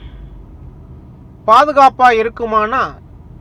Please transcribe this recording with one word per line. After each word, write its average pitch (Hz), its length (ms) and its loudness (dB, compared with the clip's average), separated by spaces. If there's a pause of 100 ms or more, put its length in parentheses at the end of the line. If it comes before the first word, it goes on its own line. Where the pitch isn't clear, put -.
(1500)
பாதுகாப்பா 262 600 2
இருக்குமானா, 220 880 -4 (440)